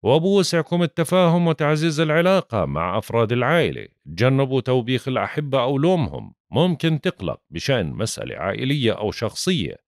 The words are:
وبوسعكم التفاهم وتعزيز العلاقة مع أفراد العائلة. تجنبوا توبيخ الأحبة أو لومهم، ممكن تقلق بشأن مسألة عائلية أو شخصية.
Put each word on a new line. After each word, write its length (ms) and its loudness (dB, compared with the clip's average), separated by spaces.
وبوسعكم 800 2
التفاهم 640 2
وتعزيز 540 0
العلاقة 640 2
مع 340 -2
أفراد 340 0
العائلة. 560 0
تجنبوا 560 0
توبيخ 480 0
الأحبة 540 -2
أو 160 0
لومهم، 560 0
ممكن 500 0
تقلق 400 -4
بشأن 420 -2
مسألة 440 -6
عائلية 560 -2
أو 180 -2
شخصية. 680 -4